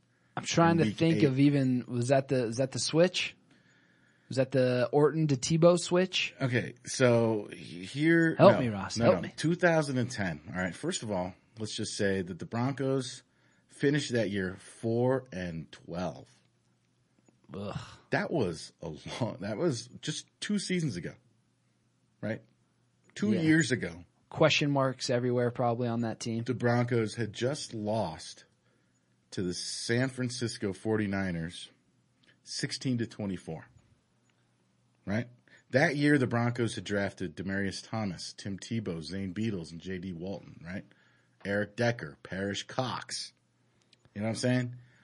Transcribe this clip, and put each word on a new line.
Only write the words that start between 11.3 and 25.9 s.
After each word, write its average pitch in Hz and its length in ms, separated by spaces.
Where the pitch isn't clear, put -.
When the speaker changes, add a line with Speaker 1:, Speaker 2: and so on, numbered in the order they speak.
Speaker 2:
let's 107 180
just - 200
say 98 260
that 87 160
the 92 80
Broncos 131 760
finished 143 460
that 107 160
year 92 260
four 123 520
and 85 400
twelve. 85 540
Speaker 1:
Ugh. 101 240
Speaker 2:
That 170 220
was 92 420
a 80 60
long, 107 200
that 101 180
was 147 300
just - 260
two 208 180
seasons 160 380
ago, 82 160
right? 110 180
Two 208 180
Speaker 1:
Yeah. 180 80
Speaker 2:
years 156 320
ago. 87 180
Speaker 1:
Question 151 400
marks 135 400
everywhere 123 400
probably 120 380
on 117 120